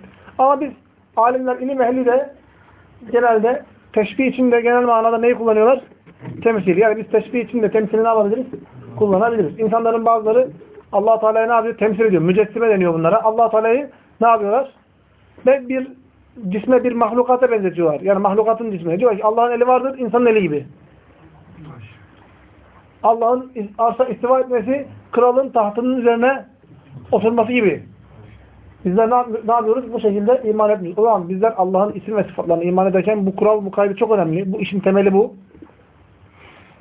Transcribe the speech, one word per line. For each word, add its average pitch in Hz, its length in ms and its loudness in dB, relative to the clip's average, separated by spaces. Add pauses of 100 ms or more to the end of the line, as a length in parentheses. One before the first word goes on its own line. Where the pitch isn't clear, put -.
(380)
Ama 269 220 2
biz 285 100 -6 (460)
alimler, 247 400 0
ilim 262 260 -4
ehli 247 240 0
de 262 280 0 (800)
genelde 240 500 2 (300)
teşbih 214 340 -2
için 254 260 0
de 233 80 4
genel 240 220 2
manada 233 360 2
neyi 240 160 2
kullanıyorlar? 226 460 2 (640)
Temsil. 190 340 0
Yani 214 200 2
biz 226 140 -10
teşbih 226 340 -2
için 233 180 -6
de 202 80 0
temsili 220 340 0
ne 233 40 0
yapabiliriz? 220 380 0 (520)
Kullanabiliriz. 208 640 0
İnsanların 226 440 0
bazıları 226 460 2 (420)
Allah-u 220 280 2
Teala'yı 220 280 0
ne 240 40 0
yapıyor? 233 240 0
Temsil 214 240 0
ediyor. 190 220 2
Mücessime 214 460 0
deniyor 180 260 2
bunlara. 170 300 2
Allah-u 220 260 2
Teala'yı 226 400 0 (300)
ne 233 80 4
yapıyorlar? 226 440 0 (760)
Ve 254 220 2
bir 262 200 -4 (600)
cisme, 233 360 0
bir 247 80 -2
mahlukata 247 580 0
benzetiyorlar. 170 500 -2
Yani 190 180 0
mahlukatın 220 520 0
cismine. 170 280 -4
Diyor 226 180 2
ki 214 80 -4
Allah'ın 233 280 0
eli 240 140 0
vardır, 254 320 0
insanın 240 280 0
eli 220 160 4
gibi. 147 240 -4 (2250)
Allah'ın 233 520 0
is-, 208 240 -10
arşa 233 260 0
istiva 254 360 0
etmesi, 254 460 -4 (260)
kralın 247 360 2
tahtının 233 500 -2
üzerine 240 460 0 (680)
oturması 220 400 0
gibi. 196 300 0 (1040)
Bizler 214 260 0
ne 247 40 2
yap-, 240 320 -2
ne 226 60 0
yapıyoruz? 233 400 -2
Bu 233 80 -6
şekilde 208 440 0
iman 214 260 0
etmiyoruz. 185 280 -4
O 208 40 2
zaman 202 260 0
bizler 202 280 -2
Allah'ın 190 360 0
isim 208 240 -8
ve 196 80 0
sıfatlarına 170 380 -4
iman 180 240 0
ederken 190 400 0
bu 190 100 -4
kural, 208 280 0
bu 190 60 -8
kaydı 196 260 -2
çok 233 140 -2
önemli. 190 420 -2
Bu - 80 -6
işin 190 200 -6
temeli 196 320 2
bu. 208 220 2 (1500)